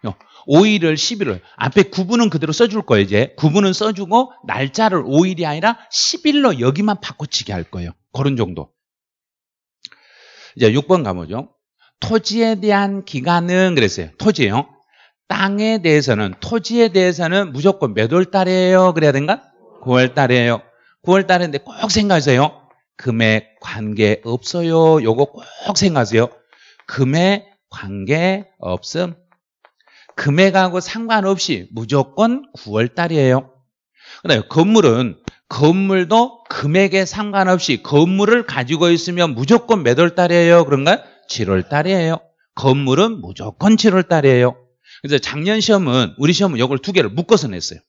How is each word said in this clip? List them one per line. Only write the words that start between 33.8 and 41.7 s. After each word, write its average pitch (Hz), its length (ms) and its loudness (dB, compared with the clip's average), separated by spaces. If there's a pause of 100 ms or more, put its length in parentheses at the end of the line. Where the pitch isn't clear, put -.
그다음에 131 240 2
건물은, 147 720 2 (300)
건물도 190 1000 0
금액에 185 600 0
상관없이 185 800 -2
건물을 190 640 2
가지고 143 420 -2
있으면 170 460 -2
무조건 202 480 2
몇 123 160 2
월 170 160 2
달이에요? 170 500 4
그런가? 143 380 0 (260)
칠월 95 400 -2
달이에요. 165 500 -2 (360)